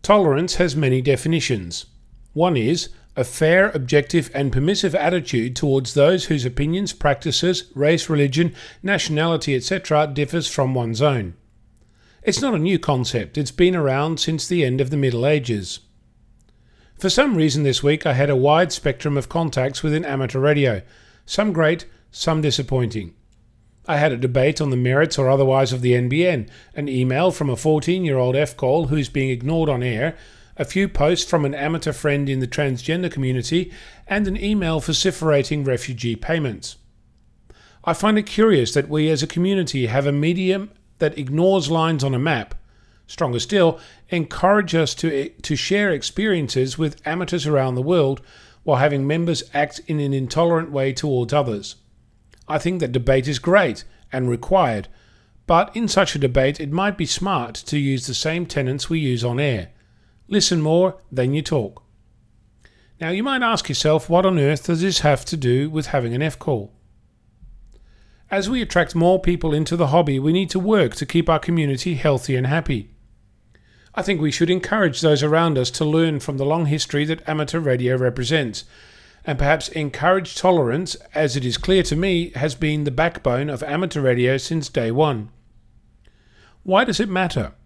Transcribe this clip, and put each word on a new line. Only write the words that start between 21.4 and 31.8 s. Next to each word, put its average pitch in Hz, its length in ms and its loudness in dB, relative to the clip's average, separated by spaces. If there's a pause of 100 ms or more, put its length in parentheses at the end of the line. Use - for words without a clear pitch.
great, 165 340 2 (240)
some 156 300 -2
disappointing. 120 760 -2 (720)
I 156 100 0
had 151 140 2
a 120 60 -4
debate 131 440 0
on 147 80 0
the 127 80 0
merits 131 400 2
or 135 100 2
otherwise 135 460 4
of 127 80 -4
the 123 140 4
N 123 120 0
B 151 180 2
N, 147 220 0 (280)
an 143 120 -6
email 131 440 2
from 147 180 -2
a 117 80 -2
fourteen-year-old 151 800 0
F-call 143 520 0
who's 143 220 -2
being 131 220 -2
ignored 151 380 0
on 123 120 0
air, 123 340 -2 (400)
a 151 100 -4
few 190 220 0
posts 165 400 0
from 156 180 0
an 139 100 -2
amateur 156 360 -4